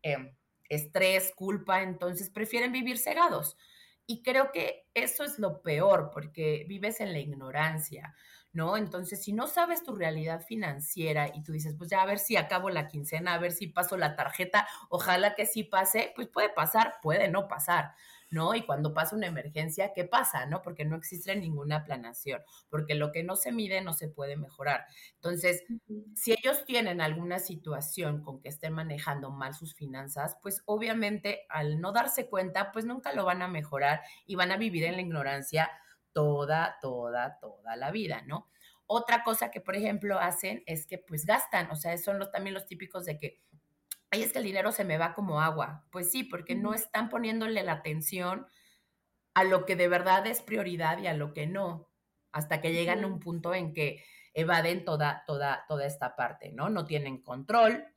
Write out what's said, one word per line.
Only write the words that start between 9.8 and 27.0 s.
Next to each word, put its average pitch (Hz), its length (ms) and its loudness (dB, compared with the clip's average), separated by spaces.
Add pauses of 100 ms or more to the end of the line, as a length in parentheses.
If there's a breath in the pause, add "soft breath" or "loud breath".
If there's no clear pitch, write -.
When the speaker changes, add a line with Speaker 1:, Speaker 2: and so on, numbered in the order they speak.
Speaker 1:
tu 233 120 -6
realidad 160 520 -2
financiera 151 880 -2
y 156 100 -10
tú 160 100 -10
dices, 151 220 -4
"Pues 170 140 -10
ya 190 140 4
a - 20 6
ver 202 140 0
si 208 180 2
acabo 185 320 2
la 156 180 -2
quincena, 160 460 -2
a 170 60 0
ver 175 120 0
si 175 160 -6
paso 180 300 0
la 151 180 2
tarjeta, 185 520 0 (220 loud breath)
ojalá 185 440 4
que 214 140 0
sí 220 160 -2
pase", 196 520 2
pues - 120 -6
puede - 220 2
pasar, 220 520 4
puede 175 280 4
no 196 180 2
pasar, 151 460 0 (360 loud breath)
¿no? 165 240 2
Y 233 100 2
cuando 147 300 0
pasa 160 220 0
una 208 120 -2
emergencia, 160 680 -2
¿qué 175 100 0
pasa, 175 400 2
no? 165 160 -2
Porque 160 240 -6
no 151 120 0
existe 175 380 -6
ninguna 151 480 -2
planeación, 127 580 -6 (280 loud breath)
porque 151 260 -2
lo 151 160 0
que 165 120 -4
no 180 120 -2
se 247 160 0
mide 196 300 0
no 175 120 -4
se 156 140 -4
puede 143 300 -6
mejorar. 143 480 -2 (300 loud breath)
Entonces, 180 540 0
Speaker 2:
Ujú. 214 440 -8
Speaker 1:
si - 180 0
ellos 254 340 2
tienen 214 360 0